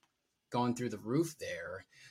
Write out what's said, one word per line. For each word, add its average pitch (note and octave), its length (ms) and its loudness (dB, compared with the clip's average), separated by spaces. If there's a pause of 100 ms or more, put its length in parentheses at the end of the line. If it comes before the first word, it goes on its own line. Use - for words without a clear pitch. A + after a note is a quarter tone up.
(500)
going B2 260 4
through B2 140 -2
the G#2 80 -6
roof C3 420 2
there. - 460 -6 (260)